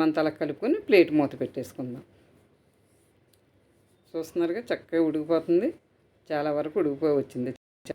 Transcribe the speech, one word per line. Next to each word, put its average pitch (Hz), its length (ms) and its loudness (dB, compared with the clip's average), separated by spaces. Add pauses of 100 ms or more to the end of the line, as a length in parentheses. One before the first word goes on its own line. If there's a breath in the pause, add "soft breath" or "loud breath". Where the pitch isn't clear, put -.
అంతా 156 160 0
అలా 156 180 0
కలుపుకొని 202 380 -2 (100)
ప్లేట్ 185 300 6
మూత 139 240 2
పెట్టేసుకుందాం. 127 600 -8 (2000)
చూస్తున్నారుగా 170 580 -2
చక్కగా 165 380 0
ఉడికిపోతుంది, 165 600 0 (600)
చాలా 151 280 -2
వరకు 151 240 -4
ఉడికిపోయి 147 380 2
వచ్చింది 127 340 -6 (420)